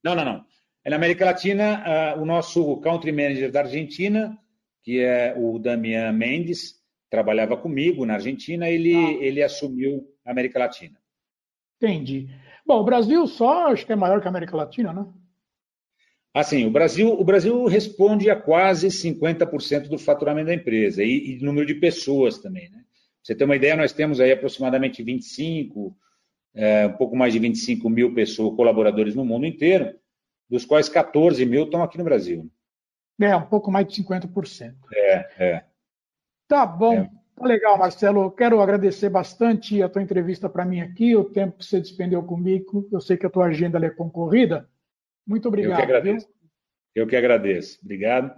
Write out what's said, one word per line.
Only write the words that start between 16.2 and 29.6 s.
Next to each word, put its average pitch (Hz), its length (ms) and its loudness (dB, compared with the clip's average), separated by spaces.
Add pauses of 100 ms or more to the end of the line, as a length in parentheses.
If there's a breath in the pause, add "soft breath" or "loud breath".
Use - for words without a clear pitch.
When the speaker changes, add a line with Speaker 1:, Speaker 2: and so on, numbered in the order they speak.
Speaker 1:
Assim, 143 320 0
o 110 60 2
Brasil, 165 420 2
o 196 120 0
Brasil 202 420 2
responde 208 640 2
a 196 60 4
quase 180 560 2
cinquenta 165 560 -2
por 147 160 -6
cento 143 260 -4
do 160 80 -6
faturamento 147 500 -2
da 175 60 -2
empresa 110 500 0
e, 131 280 -2
e 123 100 -12
número 143 240 0
de 147 80 -4
pessoas 139 640 0
também, 92 320 -14
né? 104 80 -20
Pra 120 80 -20 (380)
você 113 120 -6
ter 139 100 2
uma 143 100 2
ideia, 147 200 2
nós 151 160 0
temos 151 300 -2
aí 127 100 6
aproximadamente 131 680 -2
vinte 117 220 -6
e - 20 -18
cinco, 143 720 -8 (640)
é, 107 280 4
um 98 60 -2
pouco 120 220 -2
mais 127 160 2
de 110 80 0
vinte 113 160 0
e - 40 -8
cinco 117 300 -4
mil 120 240 2
pessoas, 110 420 -2
colaboradores 107 600 2
no 135 80 -4
mundo 120 220 -2
inteiro, 160 500 0 (540)